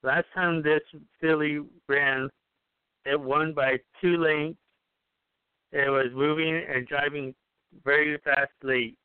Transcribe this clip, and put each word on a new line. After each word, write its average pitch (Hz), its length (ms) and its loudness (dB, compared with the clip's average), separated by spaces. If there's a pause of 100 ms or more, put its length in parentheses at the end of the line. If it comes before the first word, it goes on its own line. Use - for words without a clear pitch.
Last 143 300 0
time 170 280 0
this 151 200 4 (380)
filly 151 400 2 (280)
ran, 139 420 0 (760)
it 139 140 0
won 147 340 0
by 131 260 0 (200)
two 175 180 2
lengths. 156 420 0 (1120)
It 139 180 0
was 135 240 0
moving 151 420 0
and 131 320 -4
driving 143 480 -4 (480)
very 147 360 2
fast 139 340 -2 (100)
late 127 420 -2